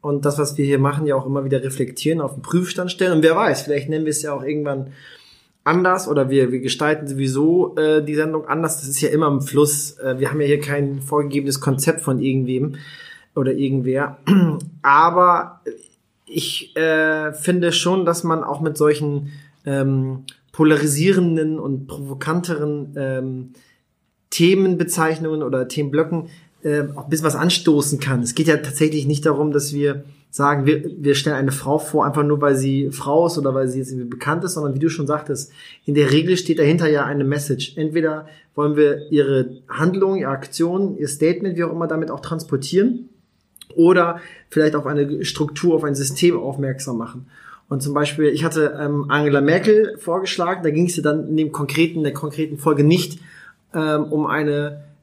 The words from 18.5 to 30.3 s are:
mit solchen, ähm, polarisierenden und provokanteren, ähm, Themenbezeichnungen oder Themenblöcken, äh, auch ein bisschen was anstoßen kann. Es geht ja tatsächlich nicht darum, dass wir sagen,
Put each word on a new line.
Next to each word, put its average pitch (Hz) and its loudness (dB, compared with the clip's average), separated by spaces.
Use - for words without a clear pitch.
mit 151 -2
solchen, 147 0
ähm, 135 -2
polarisierenden 156 2
und 135 -6
provokanteren, 147 -6
ähm, 131 -6
Themenbezeichnungen 165 2
oder 127 -2
Themenblöcken, 156 -2
äh, 147 0
auch - -14
ein - -14
bisschen 160 0
was 151 2
anstoßen 147 2
kann. 131 0
Es 117 -4
geht 160 0
ja 151 4
tatsächlich 151 -2
nicht 143 -2
darum, 147 2
dass 143 0
wir 143 -2
sagen, 143 0